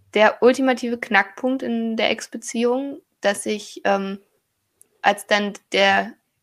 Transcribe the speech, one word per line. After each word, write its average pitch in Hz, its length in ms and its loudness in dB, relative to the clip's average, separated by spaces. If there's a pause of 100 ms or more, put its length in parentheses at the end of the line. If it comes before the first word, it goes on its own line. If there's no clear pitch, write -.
(140)
der 214 280 4
ultimative 240 560 2
Knackpunkt 247 640 0
in 226 340 -2
der 214 140 2
Ex-Beziehung, 240 880 -4 (220)
dass 208 260 -2
ich, 214 380 -8
ähm, 196 340 0 (840)
als - 260 0
dann 208 240 0 (180)
der, 196 440 2 (280)